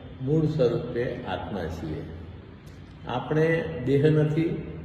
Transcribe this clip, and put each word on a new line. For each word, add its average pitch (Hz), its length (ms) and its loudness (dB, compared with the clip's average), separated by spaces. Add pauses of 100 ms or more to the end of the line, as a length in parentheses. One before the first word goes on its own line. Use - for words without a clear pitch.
(220)
મૂળ 151 260 4
સ્વરૂપે 120 760 0
આત્મા 95 400 -4
છીએ. 78 380 -6 (1040)
આપણે 156 580 2 (200)
દેહ 139 240 6
નથી, 160 640 2 (120)